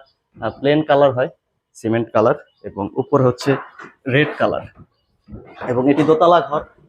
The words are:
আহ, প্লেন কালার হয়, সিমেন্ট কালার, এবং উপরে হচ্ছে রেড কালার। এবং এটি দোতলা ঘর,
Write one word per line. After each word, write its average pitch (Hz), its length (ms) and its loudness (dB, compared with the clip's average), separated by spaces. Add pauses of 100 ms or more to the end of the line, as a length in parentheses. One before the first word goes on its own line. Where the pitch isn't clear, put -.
(420)
আহ, 110 200 -8
প্লেন 147 220 2
কালার 143 300 4
হয়, 127 160 -2 (460)
সিমেন্ট 113 380 -4
কালার, 117 220 2 (280)
এবং 98 340 -8
উপরে 131 280 0
হচ্ছে 127 320 0 (560)
রেড 147 160 0 (100)
কালার। 98 240 -2 (1080)
এবং 127 220 0
এটি 147 140 2
দোতলা 165 360 4
ঘর, 147 240 -6 (240)